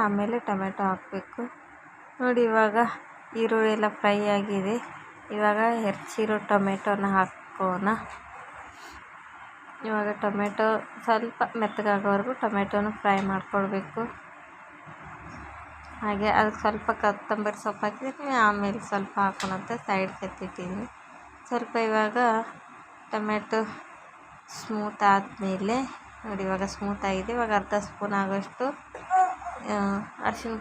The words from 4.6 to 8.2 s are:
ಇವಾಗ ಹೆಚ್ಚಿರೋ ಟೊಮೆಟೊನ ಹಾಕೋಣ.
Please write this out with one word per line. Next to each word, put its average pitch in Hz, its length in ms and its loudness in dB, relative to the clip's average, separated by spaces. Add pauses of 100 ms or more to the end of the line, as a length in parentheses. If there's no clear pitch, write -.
ಇವಾಗ 208 220 4 (280)
ಹೆಚ್ಚಿರೋ 214 500 0 (160)
ಟೊಮೆಟೊನ 196 640 2
ಹಾಕೋಣ. 190 720 0 (2000)